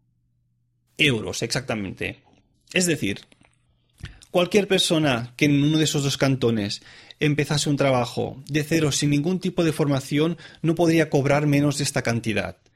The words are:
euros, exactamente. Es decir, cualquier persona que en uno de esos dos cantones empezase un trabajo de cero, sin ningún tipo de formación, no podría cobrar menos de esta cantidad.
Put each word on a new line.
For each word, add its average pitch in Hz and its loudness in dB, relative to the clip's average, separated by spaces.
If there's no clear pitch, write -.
euros, 117 0
exactamente. 107 -6
Es 180 0
decir, 123 -4
cualquier 190 2
persona 151 0
que 156 0
en 143 4
uno 151 2
de 156 2
esos 151 0
dos 139 -2
cantones 120 0
empezase 147 0
un 143 0
trabajo 123 -2
de 147 -2
cero, 156 0
sin 147 0
ningún 151 0
tipo 180 0
de 156 0
formación, 147 0
no 160 2
podría 165 2
cobrar 143 2
menos 143 2
de 143 -2
esta 135 -2
cantidad. 107 -2